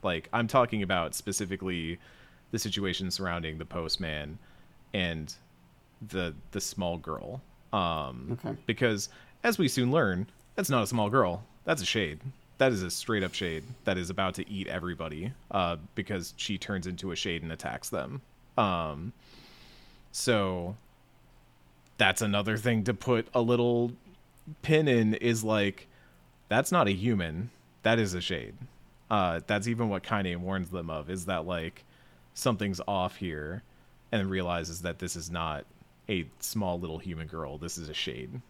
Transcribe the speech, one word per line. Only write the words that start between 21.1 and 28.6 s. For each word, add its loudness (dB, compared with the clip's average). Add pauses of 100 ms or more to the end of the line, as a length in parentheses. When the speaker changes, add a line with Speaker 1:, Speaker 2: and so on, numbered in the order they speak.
Speaker 1:
that's 4
another 0
thing 2
to 2
put 0
a 6
little 4 (680)
pin 6
in 6
is, 2
like, 2 (600)
that's 2
not 6
a 4
human. 0 (320)
That 6
is 2
a 0
shade. -4 (560)